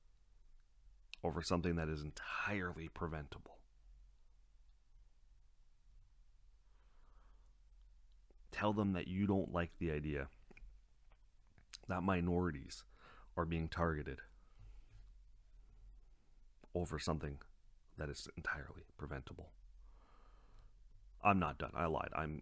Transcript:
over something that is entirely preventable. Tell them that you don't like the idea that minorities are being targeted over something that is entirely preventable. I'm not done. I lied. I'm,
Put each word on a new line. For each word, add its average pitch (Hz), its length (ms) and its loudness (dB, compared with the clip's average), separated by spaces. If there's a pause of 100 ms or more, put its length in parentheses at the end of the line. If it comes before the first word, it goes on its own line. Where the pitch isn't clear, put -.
(1200)
over 82 180 0
something 87 340 4
that 80 140 2
is 76 140 -2
entirely 85 840 -2
preventable. - 680 -6 (4000)
Tell 104 200 2
them 101 220 6
that 87 140 0
you 95 180 2
don't 98 260 4
like 85 280 2
the 82 120 2
idea 73 360 0 (1600)
that 90 140 0
minorities 87 800 2 (520)
are 85 100 4
being 82 220 2
targeted 76 520 0 (2500)
over 80 240 0
something 73 400 -2 (580)
that 73 120 -4
is - 180 -8 (100)
entirely - 460 -6 (120)
preventable. 76 540 -8 (1700)
I'm 98 160 10
not 73 180 4
done. - 180 -2
I 85 120 2
lied. 78 280 2
I'm, 76 260 -2